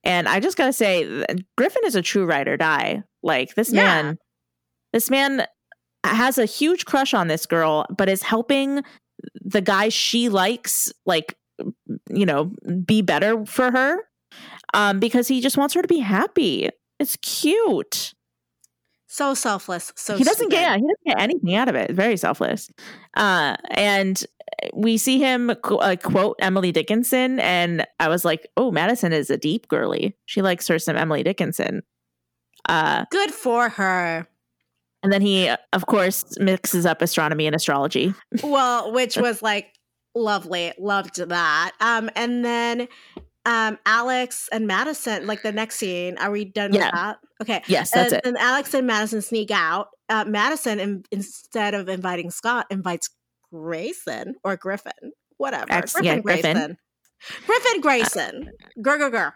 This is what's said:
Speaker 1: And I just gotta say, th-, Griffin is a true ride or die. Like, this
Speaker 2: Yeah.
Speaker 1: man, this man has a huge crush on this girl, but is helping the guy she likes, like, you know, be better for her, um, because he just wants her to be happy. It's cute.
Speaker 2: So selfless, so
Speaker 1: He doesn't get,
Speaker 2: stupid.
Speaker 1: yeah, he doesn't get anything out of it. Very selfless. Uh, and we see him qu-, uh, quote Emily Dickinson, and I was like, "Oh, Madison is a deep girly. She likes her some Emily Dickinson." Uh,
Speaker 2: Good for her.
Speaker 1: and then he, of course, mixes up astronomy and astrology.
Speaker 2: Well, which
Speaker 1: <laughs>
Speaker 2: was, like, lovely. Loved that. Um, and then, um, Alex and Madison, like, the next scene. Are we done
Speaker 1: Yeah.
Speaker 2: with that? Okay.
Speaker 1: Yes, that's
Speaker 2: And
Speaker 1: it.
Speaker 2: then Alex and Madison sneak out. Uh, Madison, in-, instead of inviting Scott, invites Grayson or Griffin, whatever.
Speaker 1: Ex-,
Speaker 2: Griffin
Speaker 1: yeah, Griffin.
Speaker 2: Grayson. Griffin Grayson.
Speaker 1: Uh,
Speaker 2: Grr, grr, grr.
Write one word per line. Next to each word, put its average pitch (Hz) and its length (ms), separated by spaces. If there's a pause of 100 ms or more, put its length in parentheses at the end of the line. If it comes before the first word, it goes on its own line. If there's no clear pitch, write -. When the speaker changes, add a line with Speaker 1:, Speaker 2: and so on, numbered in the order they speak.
Speaker 1:
And 175 240
I 165 100
just 320 180
gotta 277 160
say, 190 320
th-, 180 400 (120)
Griffin 381 280
is 277 120
a 180 60
true 196 220
ride 151 220
or 143 100
die. 156 460 (220)
Like, 131 320
this 240 160
Speaker 2:
Yeah. 202 100 (200)
Speaker 1:
man, 151 160 (760)
this - 180
man 269 360 (580)
has 240 340
a 240 60
huge 311 400
crush 269 280
on 190 140
this 160 200
girl, 160 400 (100)
but 190 120
is 190 140
helping 277 600 (600)
the 196 160
guy 196 280
she 233 400
likes, 208 640 (140)
like, 165 300 (760)
you 196 160
know, 156 260 (320)
be 214 180
better 190 440
for 254 240
her, 269 280 (760)
um, 202 240
because 233 300
he 262 120
just - 160
wants 277 180
her 349 80
to 370 60
be 339 120
happy. 208 680 (300)
It's - 240
cute. - 920 (920)
Speaker 2:
So 277 280
selfless, 190 600
so - 220
Speaker 1:
He 254 80
doesn't 427 240
get, 349 160
Speaker 2:
stupid. 349 60
Speaker 1:
yeah, 196 60
he 202 60
doesn't 330 240
get 240 140
anything 196 340
out 247 140
of 196 60
it. 120 180
Very 196 240
selfless. - 540 (440)
Uh, 175 420 (140)
and 196 540 (480)
we 226 240
see 262 220
him 247 440
qu-, - 140
uh, 190 200
quote 190 440
Emily 190 320
Dickinson, 254 680
and 175 460 (140)
I 160 80
was 175 160
like, 160 320
"Oh, 254 160
Madison 175 400
is 156 180
a 139 60
deep 151 320
girly. - 560
She - 160
likes 185 280
her 165 100
some 160 180
Emily 151 260
Dickinson." - 600 (840)
Uh, 156 420
Speaker 2:
Good 392 220
for 240 360
her. 180 580 (760)
Speaker 1:
and 196 100
then 196 80
he, 190 300 (240)
of 185 120
course, 190 380 (140)
mixes 185 480
up 165 160
astronomy 156 440
and 151 80
astrology. 143 600 (280)
Speaker 2:
Well, 254 500
which 247 240
Speaker 1:
<laughs> - 20
Speaker 2:
was, 240 240
like, 214 320 (400)
lovely. 185 640
Loved 196 380
that. 170 640
Um, 226 340
and 240 300
then, 233 420 (580)
um, 226 400
Alex 247 680
and 220 160
Madison, 220 580
like, 208 160
the 220 100
next 220 240
scene. 180 420
Are 202 120
we 208 140
done 202 280
Speaker 1:
Yeah. 196 140
Speaker 2:
with - 80
that? 185 240 (220)
Okay. 214 260
Speaker 1:
Yes, 180 240
that's 240 220
Speaker 2:
And - 60
Speaker 1:
it. - 60
Speaker 2:
then 247 120
Alex 262 380
and 262 120
Madison 214 360
sneak 214 280
out. 180 380 (200)
Uh, 214 160
Madison, 214 540
in-, 196 320
instead 208 640
of 190 140
inviting 180 420
Scott, 233 400
invites 185 380 (440)
Grayson 165 920
or 190 120
Griffin, 190 360 (460)
whatever. 202 320
Speaker 1:
Ex-, - 240
Speaker 2:
Griffin 359 120
Speaker 1:
yeah, 170 140
Griffin. 165 360
Speaker 2:
Grayson. 156 200 (720)
Griffin 466 340
Grayson. 262 680 (300)
Speaker 1:
Uh, - 20
Speaker 2:
Grr, 277 200
grr, 277 100
grr. 185 260